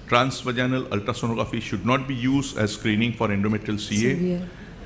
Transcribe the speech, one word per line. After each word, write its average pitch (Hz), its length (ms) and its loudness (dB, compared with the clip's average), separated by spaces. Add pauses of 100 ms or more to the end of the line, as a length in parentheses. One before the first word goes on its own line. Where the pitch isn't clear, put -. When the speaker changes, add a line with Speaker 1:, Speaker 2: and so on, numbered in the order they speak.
Speaker 1:
Transvaginal 127 800 2
ultrasonography 113 720 -2
should 101 240 -4
not 131 200 2
be 139 80 -4
used 131 440 0
as 107 140 2
screening 117 420 2
for 113 140 0
endometrial 104 520 0
C 107 300 2
A. 135 60 2
Speaker 2:
C 180 180 0
A. 180 140 -6 (380)